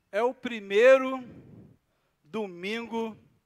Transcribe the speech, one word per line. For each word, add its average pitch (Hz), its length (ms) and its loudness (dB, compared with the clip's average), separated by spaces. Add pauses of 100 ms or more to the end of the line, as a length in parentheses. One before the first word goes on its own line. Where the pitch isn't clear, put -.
(120)
é 202 100 -2
o 247 120 0
primeiro 247 880 2 (960)
domingo 220 960 -8 (280)